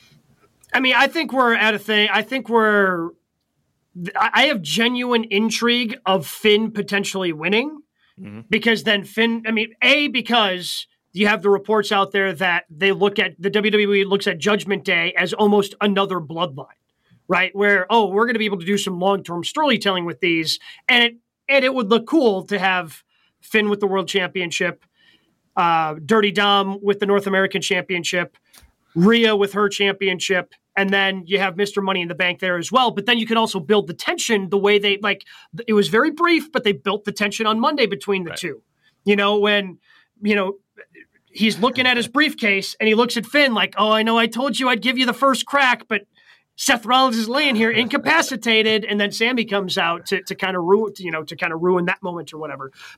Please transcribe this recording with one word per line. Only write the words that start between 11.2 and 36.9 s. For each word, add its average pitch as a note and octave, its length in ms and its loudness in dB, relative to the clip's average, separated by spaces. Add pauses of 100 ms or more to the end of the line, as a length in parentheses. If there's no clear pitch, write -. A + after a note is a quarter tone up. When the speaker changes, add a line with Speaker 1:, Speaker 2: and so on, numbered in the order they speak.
Speaker 1:
have G#3+ 160 2
the G3+ 80 2
reports G3+ 400 0
out G3 220 0
there G3 220 0
that F3 360 -2
they F3 220 0
look G3+ 260 0
at, F#3 220 -2
the F#3+ 100 -4
W G#3 220 0
W G#3 200 2
E G3 120 2
looks G3 240 -2
at F3+ 100 -2
Judgment G3 460 -2
Day F3 300 0
as F3+ 180 -2
almost G#3 480 2
another G3 400 0
bloodline, D#3 580 -12 (480)
right? F3+ 300 0
Where, G3+ 340 2
oh, A3 160 4
we're G3+ 200 0
gonna A#3 120 0
be G#3+ 60 -2
able G3 160 -2
to E3 40 -12
do G3 140 0
some F#3 220 -6
long-term F3+ 420 0
storytelling G3+ 640 0
with E3+ 160 -8
these, E3 400 0 (280)
and A#3+ 140 4
it, A#3 140 0 (320)
and C#4 160 2
it C4 100 0
would A#3 160 -2
look A#3 160 2
cool A3+ 380 2
to G3+ 160 -4
have F3+ 420 -4 (380)
Finn G#3 280 0
with G3+ 120 0
the G3+ 80 0
World F#3 180 -2
Championship, F3 800 -4 (720)
uh, E3 400 2 (100)
Dirty G#3 240 4
Dom G3+ 520 2
with G3+ 180 0
the G#3 60 -2
North G3+ 200 2
American F#3+ 360 0
Championship, F3 720 -4 (580)
Rhea A3 400 4
with G3 200 0
her G#3 140 2
championship, G3 880 -2 (220)
and G3 140 2
then G3 360 0
you F#3 120 0
have F#3 180 -2
Mister G3+ 240 -2
Money F#3+ 220 -2
in E3+ 60 -6
the E3+ 80 -10
Bank F3+ 240 -2
there F3+ 180 -2
as E3+ 140 -8
well. B3 180 4
But - 160 -8
then A#3+ 100 2
you A3 100 -2
can A3+ 100 0
also A3+ 240 0
build G3+ 260 2
the E3+ 80 -10
tension A3 540 -2
the G3+ 100 0
way G3+ 220 4
they, G3+ 180 0
like, G3+ 260 -4 (320)
th-, A#3 120 -14
it A3+ 40 0
was G3+ 140 4
very A3+ 240 2
brief, E4 400 0
but B3+ 140 -4
they G#3 80 2
built G3 320 -4